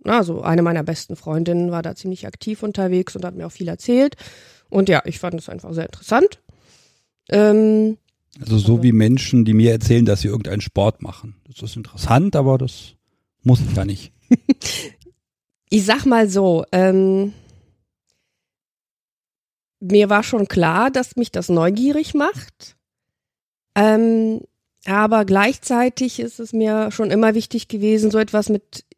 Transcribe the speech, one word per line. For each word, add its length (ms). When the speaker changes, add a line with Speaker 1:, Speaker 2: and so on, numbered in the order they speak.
Speaker 1:
Na, 140
also 240
eine 220
meiner 200
besten 320
Freundinnen 560
war 100
da 140
ziemlich 320
aktiv 340
unterwegs 540
und 80
hat 120
mir 120
auch 60
viel 160
erzählt. 480
Und 200
ja, 160
ich 140
fand 160
es 120
einfach 240
sehr 140
interessant. 560
Ähm, 680
Speaker 2:
Also 160
so 180
Speaker 1:
aber 80
Speaker 2:
wie 80
Menschen, 540
die 80
mir 180
erzählen, 340
dass 160
sie 60
irgendeinen 340
Sport 400
machen. 340
Das 140
ist 160
interessant, 580
aber 220
das 380
muss 180
ich 140
ja 100
nicht. 260
Speaker 1:
<laughs> 640
Ich 160
sag 200
mal 240
so, 420
ähm, 600
mir 300
war 120
schon 260
klar, 440
dass 240
mich 160
das 180
neugierig 640
macht. 640
Ähm, 680
aber 400
gleichzeitig 920
ist 200
es 140
mir 380
schon 180
immer 240
wichtig 360
gewesen, 420
so 80
etwas 300
mit 360